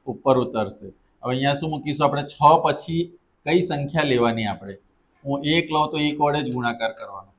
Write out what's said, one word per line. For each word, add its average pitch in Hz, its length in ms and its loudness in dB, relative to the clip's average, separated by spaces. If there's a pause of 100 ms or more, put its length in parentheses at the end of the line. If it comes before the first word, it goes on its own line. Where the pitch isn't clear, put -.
ઉપર 131 320 2
ઉતરશે. 110 480 -4
હવે - 480 -10
અહીંયા 139 200 0
શું 156 160 -4
મૂકીશું 147 360 -2
આપણે? 143 220 0
છ - 80 -18 (280)
પછી 165 540 -2 (260)
કઈ 170 160 4
સંખ્યા 151 420 -2
લેવાની 117 420 2
આપણે? 98 320 -8 (480)
હું 139 200 -4
એક 160 260 0
લઉં 151 200 2
તો 156 80 -4
એક 147 220 0
વડે 147 220 2
જ 127 100 -4
ગુણાકાર 117 400 -2
કરવાનો. 101 460 -16